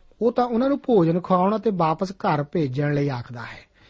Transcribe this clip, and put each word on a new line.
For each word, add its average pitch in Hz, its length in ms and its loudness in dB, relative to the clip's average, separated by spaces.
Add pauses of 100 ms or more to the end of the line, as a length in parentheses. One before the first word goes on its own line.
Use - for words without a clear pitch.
(200)
ਉਹ 233 120 2
ਤਾਂ 240 120 0
ਉਹਨਾਂ 240 240 0
ਨੂੰ 277 120 0
ਭੋਜਨ 175 400 4
ਖਵਾਉਣ 185 360 2
ਅਤੇ 220 140 -2
ਵਾਪਸ 175 420 0
ਘਰ 151 320 -2
ਭੇਜਣ 147 500 -2
ਲਈ 143 140 0
ਆਖਦਾ 120 340 -8
ਹੈ। - 180 -16 (300)